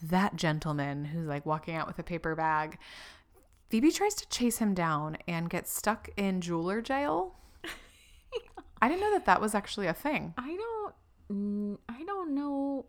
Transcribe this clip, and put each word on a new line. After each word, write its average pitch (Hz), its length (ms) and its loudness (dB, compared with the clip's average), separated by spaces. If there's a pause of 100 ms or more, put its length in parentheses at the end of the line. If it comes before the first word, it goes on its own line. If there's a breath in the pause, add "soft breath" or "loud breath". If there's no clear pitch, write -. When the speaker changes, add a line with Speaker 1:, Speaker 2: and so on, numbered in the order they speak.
Speaker 1:
that 180 360 2
gentleman," 147 680 2
who's, 160 240 -4
like, 143 180 -2
walking 156 300 -2
out 156 120 -2
with - 120 -8
a 170 40 -6
paper 160 320 -2
bag. 160 420 2 (920 loud breath)
Phoebe 247 220 6
tries 415 220 2
to - 160 -6
chase 240 300 2
him 208 140 4
down 156 440 0 (100)
and 170 220 -2
gets - 240 -4
stuck - 420 0
in 190 240 2
jeweler 175 420 0
jail. 294 540 0 (300)
Speaker 2:
<laughs> - 1160 -14
Speaker 1:
I 220 60 8
didn't 349 140 2
know 415 100 2
that 403 140 2
that 190 160 6
was 214 120 2
actually 202 340 -2
a 165 60 2
thing. 170 440 -2
Speaker 2:
I 269 180 -6
don't, 440 400 -6 (360)
mm, 202 460 -2 (120)
I 240 140 -10
don't 359 320 -2
know 277 540 -2